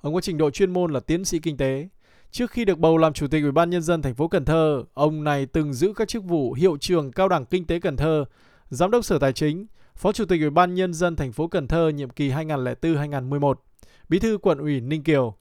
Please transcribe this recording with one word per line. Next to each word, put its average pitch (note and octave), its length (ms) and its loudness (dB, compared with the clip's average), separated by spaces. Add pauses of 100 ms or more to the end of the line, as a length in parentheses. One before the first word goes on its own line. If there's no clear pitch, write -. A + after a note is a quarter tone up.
Ông D3 140 -6
có F3+ 60 0
trình E3+ 180 -4
độ D3+ 120 4
chuyên F#3 220 0
môn F3+ 200 0
là C3 80 -2
tiến E3+ 240 -2
sĩ F3+ 140 -4
kinh D#3 180 -6
tế. C3+ 320 -2 (420)
Trước A#3+ 200 -4
khi A#3 140 -4
được F#3 140 2
bầu E3 200 6
làm D#3+ 140 6
Chủ D3+ 140 -4
tịch D#3 160 0
Ủy D3 100 0
ban E3+ 180 4
Nhân F3 120 0
dân D#3+ 200 0
thành C3 120 -4
phố D3 140 -2
Cần E3 160 0
Thơ, D3+ 400 2 (100)
ông D3+ 300 0
này C#3+ 220 0
từng D3+ 260 -2
giữ D3+ 240 0
các G#3+ 120 -2
chức A3 160 -8
vụ D#3+ 280 0
Hiệu D#3 240 2
trưởng D3 360 -2
Cao F#3+ 160 2
đẳng E3 180 0
Kinh F3+ 200 -2
tế E3+ 140 -2
Cần E3 160 -4
Thơ, D3+ 280 0 (440)
Giám E3 220 0
đốc A#3+ 140 2
Sở F3 140 0
Tài C3+ 140 2
chính, D#3 340 -4 (300)
Phó G3+ 160 0
Chủ G#3+ 120 -2
tịch F3 160 2
Ủy D3+ 100 2
ban F3 240 4
Nhân F3+ 200 -2
dân E3 220 -2
thành C3 160 -4
phố D#3 160 -4
Cần D#3 200 -4
Thơ D#3+ 200 2
nhiệm C#3+ 220 -6
kỳ C#3+ 200 -2
hai D3+ 140 -2
nghìn D3 200 -4
lẻ B2 180 -4
bốn E3 140 2
hai D3 120 -2
nghìn C3+ 220 -6
mười C#3+ 100 -2
một, C#3 220 0 (460)
Bí E3+ 100 2
thư A3 200 0
Quận E3+ 200 2
ủy C#3+ 220 -2
Ninh C#3+ 220 -4
Kiều. C3+ 380 2